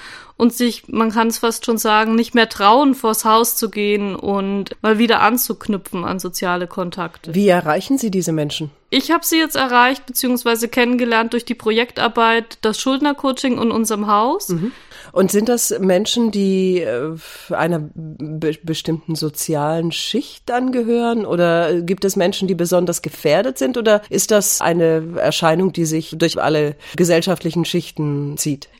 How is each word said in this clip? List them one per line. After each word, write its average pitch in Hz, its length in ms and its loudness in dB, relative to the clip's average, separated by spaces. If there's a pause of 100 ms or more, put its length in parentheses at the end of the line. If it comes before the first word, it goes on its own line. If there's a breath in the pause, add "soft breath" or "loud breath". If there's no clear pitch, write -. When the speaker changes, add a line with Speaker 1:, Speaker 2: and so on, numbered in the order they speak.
(380 loud breath)
Speaker 1:
und 233 140 2
sich, 240 360 -2
man 226 240 0
kann 226 160 2
es 220 100 -4
fast 233 260 -2
schon 226 140 0
sagen, 220 360 2
nicht 233 200 0
mehr 226 160 4
trauen, 247 440 6
vors 220 300 -2
Haus 226 320 4
zu 220 140 -2
gehen 202 440 0
und 196 680 -4
mal 214 160 4
wieder 226 240 4
anzuknüpfen 208 800 -2
an 185 140 -4
soziale 180 480 -4
Kontakte. 170 680 -8
Speaker 2:
Wie 202 140 4
erreichen 175 480 2
Sie 233 140 -2
diese 175 220 -2
Menschen? 151 380 -4 (180)
Speaker 1:
Ich 269 220 0
habe 339 160 2
sie 330 120 0
jetzt 311 180 -2
erreicht, 254 500 2
beziehungsweise 240 640 -2
kennengelernt 233 640 0
durch 240 120 -2
die 233 120 -6
Projektarbeit, 226 1040 0
das 214 200 -2
Schuldnercoaching 269 800 0
in 226 120 0
unserem 214 340 0
Haus. 220 440 2
Speaker 2:
Mhm. 180 200 -2 (400 loud breath)
Und 190 220 2
sind 214 160 2
das - 320 0
Menschen, 208 500 2
die, 190 480 2
äh, 143 380 -4 (340)
einer 170 300 -2 (140)
be-, 156 680 -6
bestimmten 160 540 -4
sozialen 156 760 -2
Schicht - 600 -6
angehören? 240 760 0
Oder 170 560 2
gibt 185 220 -4
es 190 100 0
Menschen, 190 320 0
die 185 80 2
besonders 175 480 0
gefährdet 185 560 0
sind? 254 180 0
Oder 214 320 4
ist - 220 -2
das 208 300 2
eine 165 420 2 (140)
Erscheinung, 165 560 2
die 170 120 -2
sich 160 320 -4
durch 160 240 0
alle 151 360 0 (200 loud breath)
gesellschaftlichen 170 680 2
Schichten 147 720 -4
zieht? 143 320 -4 (120)